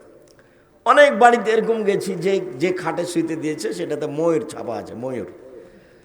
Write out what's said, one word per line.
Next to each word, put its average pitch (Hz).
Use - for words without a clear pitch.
অনেক 262
বাড়িতে 233
এরকম 220
গেছি 196
যে, 185
যে 165
খাটে 165
শুইতে 165
দিয়েছে 151
সেটাতে 151
ময়ূর 151
ছাপা 110
আছে, 92
ময়ূর। 110